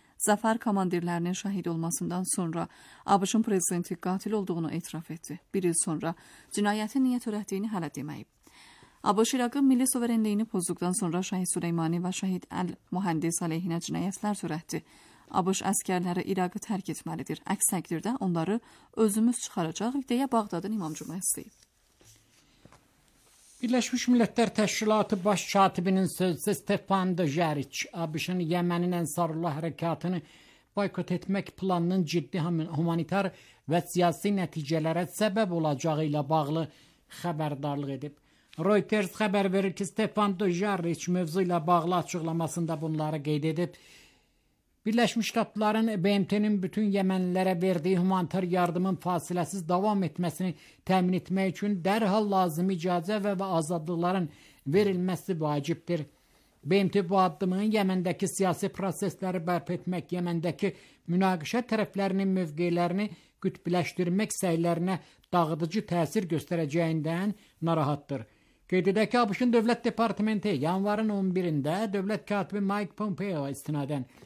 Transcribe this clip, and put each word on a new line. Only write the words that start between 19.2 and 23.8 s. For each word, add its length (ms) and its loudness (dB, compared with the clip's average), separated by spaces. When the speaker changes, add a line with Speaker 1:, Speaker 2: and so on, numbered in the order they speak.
Speaker 1:
çıxaracağıq, 600 -4
deyə 260 0
Bağdadın 460 -2
İmam 160 -4
Cüməsi. 540 -6
Speaker 2:
Birləşmiş 520 2